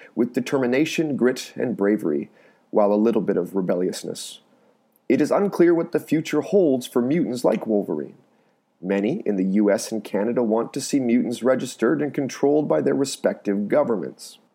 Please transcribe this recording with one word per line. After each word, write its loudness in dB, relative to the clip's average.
with 0
determination, 0
grit, 0
and -2
bravery, 0
while 4
a 4
little 2
bit 0
of -4
rebelliousness. -4
It 4
is 0
unclear 4
what -2
the -2
future -2
holds 2
for 0
mutants 0
like 0
Wolverine. -2
Many -2
in 0
the 0
U 2
S 0
and -6
Canada -2
want 0
to -6
see -2
mutants 0
registered 0
and -4
controlled 0
by 0
their 0
respective -2
governments. -2